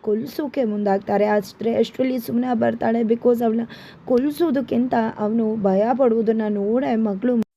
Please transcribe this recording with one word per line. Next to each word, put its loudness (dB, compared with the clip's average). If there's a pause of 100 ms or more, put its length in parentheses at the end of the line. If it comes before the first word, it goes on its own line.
ಕೊಲ್ಸೋಕೆ -4
ಮುಂದಾಗ್ತಾರೆ. 0
ಅಷ್ಟ್ರೆ-, 0
ಅಷ್ಟ್ರಲ್ಲಿ 0
ಸುಮನ -2
ಬರ್ತಾಳೆ. 0
Because 2
ಅವಳ 0 (440)
ಕೊಲ್ಸೋದಕ್ಕಿಂತ 0 (240)
ಅವನು 0
ಭಯ 2 (160)
ಪಡುವುದನ್ನ 2
ನೋಡೇ 0
ಮಗಳು 0 (140)